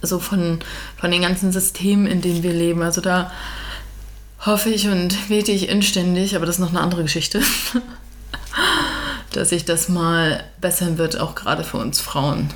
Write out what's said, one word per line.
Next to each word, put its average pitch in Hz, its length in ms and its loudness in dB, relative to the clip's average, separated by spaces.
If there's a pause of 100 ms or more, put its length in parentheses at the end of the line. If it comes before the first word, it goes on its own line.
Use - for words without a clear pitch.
So 180 160 0
von, 170 400 0 (400)
von 175 120 0
den 175 120 2
ganzen 185 300 2
Systemen, 196 540 2
in 185 140 2
denen 170 220 2
wir 175 100 2
leben. 170 300 2
Also 170 180 0
da 180 320 0 (1120)
hoffe 208 240 4
ich 208 200 2
und 190 400 0
bete 208 220 2
ich 190 180 2
inständig, 190 680 2
aber 165 80 0
das 170 120 0
ist 180 40 0
noch 175 100 2
eine 175 100 2
andere 175 220 2
Geschichte, 160 380 0 (920)
<laughs> - 1000 -2
dass - 160 0
sich 170 160 0
das 165 240 0
mal 165 560 2 (160)
bessern 175 380 0
wird, 160 200 0
auch 156 160 -4
gerade 156 300 -2
für - 140 -6
uns - 220 -2
Frauen. 143 540 0